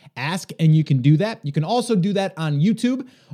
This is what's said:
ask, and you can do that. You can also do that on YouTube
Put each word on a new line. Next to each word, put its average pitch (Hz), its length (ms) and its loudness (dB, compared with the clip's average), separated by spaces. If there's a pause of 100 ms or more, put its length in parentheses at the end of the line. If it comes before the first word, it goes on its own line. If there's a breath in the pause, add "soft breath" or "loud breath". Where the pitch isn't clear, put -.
(160 soft breath)
ask, 151 420 -8
and 160 160 4
you 156 80 4
can 143 180 0
do 143 180 6
that. 220 260 -4
You 143 80 -6
can 151 100 -2
also 233 320 -2
do 196 200 0
that 190 220 -2
on 151 240 -2
YouTube 240 460 0 (280 loud breath)